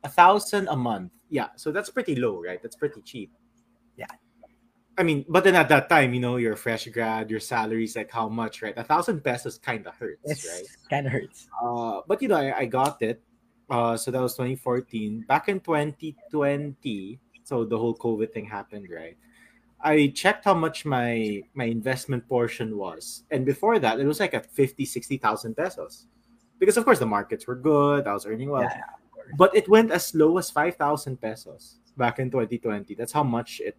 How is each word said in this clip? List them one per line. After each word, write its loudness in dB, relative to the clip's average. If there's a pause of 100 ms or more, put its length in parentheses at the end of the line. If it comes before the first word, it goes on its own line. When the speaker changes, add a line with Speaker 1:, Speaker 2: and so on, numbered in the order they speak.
Speaker 1:
a -6
thousand 6
a 0
month. -2 (160)
Yeah. -4
So -6
that's -4
pretty -2
low, -2
right? -10
That's -16
pretty -6
cheap. -16 (640)
Speaker 2:
Yeah. -14 (920)
Speaker 1:
I 0
mean, 0
but 4
then 6
at 6
that 4
time, 6
you -2
know, 0
you're 0
a -6
fresh -6
grad, -4
your -4
salary -4
is, -8
like, -10
how -4
much, -6
right? -8
A -10
thousand 0
pesos -4
kinda -8
hurts, -12
Speaker 2:
It's -8
Speaker 1:
right? -10 (200)
Speaker 2:
kinda -2
hurts. -8
Speaker 1:
Uh, -6
but, -2
you -4
know, 2
I, -2
I -2
got -2
it. -4 (480)
Uh, 0
so -6
that -2
was -2
twenty -4
fourteen. -6
Back 0
in -2
twenty -4 (140)
twenty, -4 (240)
so -2
the -2
whole -2
covid -2
thing -10
happened, -12
right? -16 (640)
I 4
checked 0
how 6
much -2
my, -2 (140)
my -4
investment -4
portion -2
was. -10
And -2
before 2
that, 2
it 0
was, 0
like, 0
at -4
fifty, 0
sixty -8
thousand -4
pesos. -8 (540)
Because, 6
of 2
course, 8
the 2
markets -2
were -4
good. 4
I -2
was -4
earning -6
well. 0
Speaker 2:
Yeah, -4
yeah, -14
of -20
course. -18
Speaker 1:
But 8
it 6
went 8
as -2
low 6
as -2
five 0
thousand -2
pesos -12 (180)
back 0
in -4
twenty -2
twenty. -6
That's -8
how 0
much -4
it -8